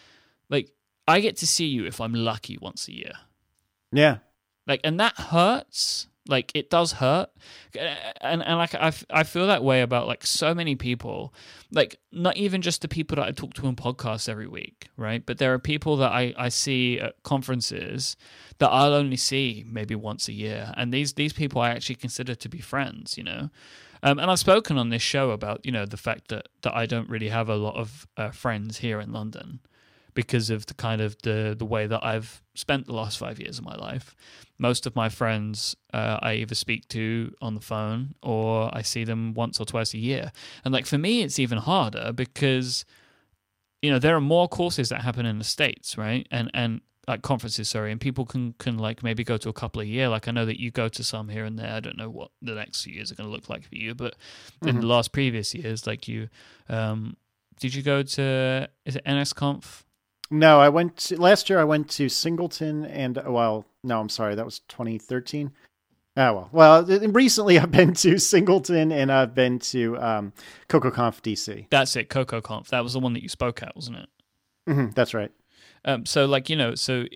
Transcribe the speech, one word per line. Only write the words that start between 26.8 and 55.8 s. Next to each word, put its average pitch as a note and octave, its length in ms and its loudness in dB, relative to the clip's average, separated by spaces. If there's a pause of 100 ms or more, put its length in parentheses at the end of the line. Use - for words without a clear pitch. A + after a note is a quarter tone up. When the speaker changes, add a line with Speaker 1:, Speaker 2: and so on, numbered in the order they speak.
Speaker 1:
don't A#2 240 -4
really A2 200 -6
have A2+ 200 -2
a G#2+ 60 0
lot G#2+ 200 -4
of, A#2+ 320 -12 (100)
uh, G#2+ 120 -6
friends G#2+ 480 -6
here A2 220 -6
in A2 120 -10
London A2 500 -12 (520)
because A2+ 360 -2
of A2 160 -4
the - 80 -16
kind A2+ 280 -4
of G#2+ 220 -4
the, G#2+ 340 -2
the A2+ 80 -6
way G#2+ 220 -2
that A2 160 -2
I've A2+ 380 -6 (140)
spent C#3 300 -4
the - 80 -10
last A2 240 -6
five A2 220 -10
years - 180 -12
of A#2 60 -12
my - 120 -14
life. - 400 -12 (420)
Most B2 280 -2
of A#2+ 100 -6
my A2+ 120 0
friends, A2 680 -4 (160)
uh, A2 280 -2
I A2+ 120 -2
either A2+ 220 -4
speak - 340 -6
to A2+ 520 -4
on A2 140 -6
the G#2+ 60 -10
phone A2+ 600 -6
or A2 520 -2
I A2+ 80 -6
see A2+ 240 -4
them A2+ 280 -4
once A#2 280 -4
or G#2+ 40 -6
twice A2+ 280 -4
a A2 40 -8
year. C3 360 -4 (320)
And, C3 80 0
like, C3 120 0
for D3 120 -2
me, G#3+ 240 0
it's - 180 -4
even A#2+ 200 0
harder A2+ 520 0
because, B2+ 720 -2 (1000)
you D3 100 2
know, C3 80 4
there D#3 160 6
are D3+ 60 4
more E3+ 280 4
courses E3+ 400 -2
that A2+ 120 -6
happen A#2+ 240 -2
in G#2+ 120 -2
the G#2+ 80 -6
States, - 520 -2
right? A2 320 -4
And, A#2+ 240 -4
and, A#2 280 -2 (260)
like, A#2 140 -4
conferences, A2+ 480 -4
sorry, G#2+ 240 -4
and A#2 80 -8
people B2+ 240 -4
can, A#2+ 340 -6
can, A#2 180 -2
like, A2 240 -4
maybe A#2 220 -4
go A2+ 140 -2
to - 100 -6
a A2+ 60 -6
couple - 280 -8
a G#2 40 -6
year. A#2+ 240 -2
Like, A2 180 -2
I A#2 40 -4
know A#2 140 0
that A2 140 -4
you A#2 120 -6
go A2+ 180 -2
to A#2 140 -10
some A2 260 -6
here A2 160 -8
and A2 120 -8
there. A2 140 -8
I A2 80 -6
don't A2 180 -12
know A2 120 -12
what - 220 -14 (100)
the A#2 140 -10
next - 280 -10
few - 100 -14
years A2 200 -12
are - 20 -14
gonna G#2+ 140 -12
look - 180 -12
like A#2 160 -12
for - 120 -20
you, A2 200 -8
but B2 200 -8 (460)
in E3 60 -2
the B2+ 140 2
Speaker 2:
Mm-hmm. A#2 80 0
Speaker 1:
last A#2 240 4
previous A#2 420 -2
years, A2+ 320 -6